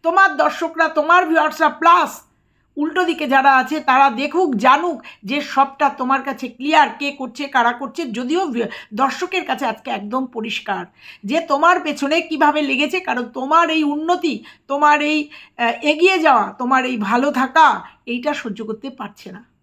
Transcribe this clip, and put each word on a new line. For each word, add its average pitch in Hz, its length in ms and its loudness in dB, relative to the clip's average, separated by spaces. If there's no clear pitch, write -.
তোমার 370 340 4
দর্শকরা, 320 500 0
তোমার 320 380 2
ভিউয়ার্সরা, 311 440 0
প্লাস 339 520 2
উল্টো 330 300 -2
দিকে 302 220 -4
যারা 269 300 4
আছে 262 220 -2
তারা 269 300 4
দেখুক, 285 460 -2
জানুক 269 480 2
যে 262 180 -4
সবটা 277 480 0
তোমার 262 320 -2
কাছে 262 260 -8
ক্লিয়ার, 294 420 0
কে 285 120 -4
করছে, 269 360 -10
কারা 240 260 2
করছে। 269 320 -8
যদিও 254 400 -2
ভি-, 226 200 -4
দর্শকের 277 520 -2
কাছে 269 200 -4
আজকে 226 260 -6
একদম 220 340 -6
পরিষ্কার 220 600 -8
যে 247 160 -2
তোমার 330 400 2
পেছনে 302 420 -2
কিভাবে 302 400 0
লেগেছে, 294 380 -2
কারণ 247 240 -4
তোমার 311 460 0
এই 320 140 0
উন্নতি, 302 600 -2
তোমার 294 340 2
এই, 294 280 -2
আহ, 233 240 -2
এগিয়ে 330 380 4
যাওয়া, 240 400 2
তোমার 254 260 0
এই 254 120 -4
ভালো 240 340 0
থাকা, 262 500 2
এইটা 247 280 -4
সহ্য 226 300 -8
করতে 220 260 -10
পারছে 202 420 -16
না 202 320 -20